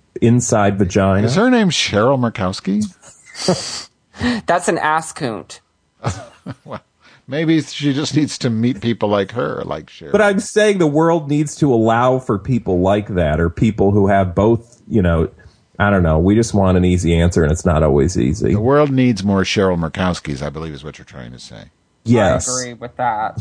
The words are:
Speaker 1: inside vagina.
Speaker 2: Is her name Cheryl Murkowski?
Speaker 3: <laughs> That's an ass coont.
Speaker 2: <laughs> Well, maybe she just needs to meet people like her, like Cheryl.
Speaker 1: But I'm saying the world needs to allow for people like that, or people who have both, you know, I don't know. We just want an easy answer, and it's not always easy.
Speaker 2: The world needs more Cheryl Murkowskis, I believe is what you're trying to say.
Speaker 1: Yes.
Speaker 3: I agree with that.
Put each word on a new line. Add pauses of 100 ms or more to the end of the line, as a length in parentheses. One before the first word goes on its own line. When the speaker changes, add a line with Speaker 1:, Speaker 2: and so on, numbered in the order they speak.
(200)
Speaker 1:
inside
vagina.
Speaker 2:
Is
her
name
Cheryl
Murkowski? (1300)
Speaker 3:
<laughs>
That's
an
ass
coont. (420)
Speaker 2:
<laughs> (560)
Well, (440)
maybe
she
just
needs
to
meet
people
like
her,
like
Cheryl.
Speaker 1:
But
I'm
saying
the
world
needs
to
allow
for
people
like
that,
or
people
who
have
both,
you
know, (480)
I
don't
know.
We
just
want
an
easy
answer,
and
it's
not
always
easy.
Speaker 2:
The
world
needs
more
Cheryl
Murkowskis,
I
believe
is
what
you're
trying
to
say. (340)
Speaker 1:
Yes.
Speaker 3:
I
agree
with
that.